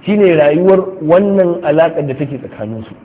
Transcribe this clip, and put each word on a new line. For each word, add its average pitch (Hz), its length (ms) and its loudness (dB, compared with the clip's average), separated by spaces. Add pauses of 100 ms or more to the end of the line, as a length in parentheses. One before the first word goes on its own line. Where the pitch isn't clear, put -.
Shine 196 320 2
rayuwar 170 420 2 (220)
wannan 180 640 2
alaƙar 160 440 0
da 131 60 -6
take 131 240 -8
tsakaninsu. 110 560 -12 (120)